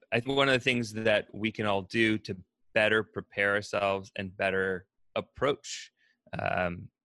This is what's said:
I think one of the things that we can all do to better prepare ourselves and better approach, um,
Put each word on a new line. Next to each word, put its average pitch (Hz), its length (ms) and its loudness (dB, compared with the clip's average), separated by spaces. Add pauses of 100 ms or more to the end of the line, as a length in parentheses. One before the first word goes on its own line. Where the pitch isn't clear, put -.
(120)
I 117 80 2
think 131 160 -4
one 139 120 4
of 135 60 4
the 127 60 4
things 120 340 0
that 110 380 2
we 107 200 -4
can 107 160 -4
all 98 160 0
do 110 340 2
to 104 180 -8 (380)
better 107 300 4
prepare 101 500 -2
ourselves 98 640 -2
and 95 200 -8
better 95 520 -2 (280)
approach, - 760 -4 (480)
um, 92 480 -2 (180)